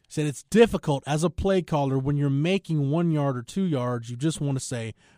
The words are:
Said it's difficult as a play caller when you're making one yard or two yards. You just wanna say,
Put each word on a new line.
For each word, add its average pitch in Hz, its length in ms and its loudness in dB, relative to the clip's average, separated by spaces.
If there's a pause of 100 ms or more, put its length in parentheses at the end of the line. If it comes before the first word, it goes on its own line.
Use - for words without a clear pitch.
Said 151 180 -4
it's 147 180 -6
difficult 190 640 2
as 151 180 0
a 175 60 2
play 190 320 0
caller 139 360 0
when 143 200 0
you're 143 120 2
making 151 600 0
one 165 220 2
yard 139 260 0
or 120 60 -8
two 190 200 -4
yards. 123 460 -2
You 123 80 -8
just 147 240 -2
wanna 139 180 -2
say, 113 340 -6 (240)